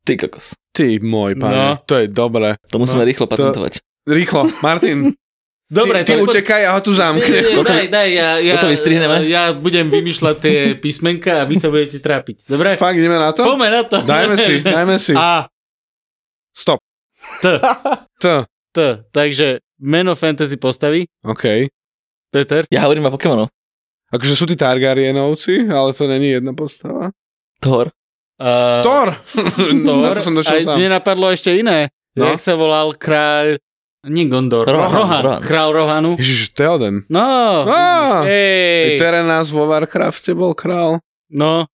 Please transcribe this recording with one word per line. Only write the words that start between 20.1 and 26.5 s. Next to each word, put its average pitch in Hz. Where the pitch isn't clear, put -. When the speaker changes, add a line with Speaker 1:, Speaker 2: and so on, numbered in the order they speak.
Speaker 3:
fantasy 143
postavy. 147
Speaker 2:
OK. 110
Speaker 3:
Peter. 147
Speaker 1:
Ja -
hovorím 151
a 135
Pokémonov. 135
Speaker 2:
Akože 127
sú 165
tí 170
Targaryenovci, 135
ale 135
to 143
není 135
jedna 127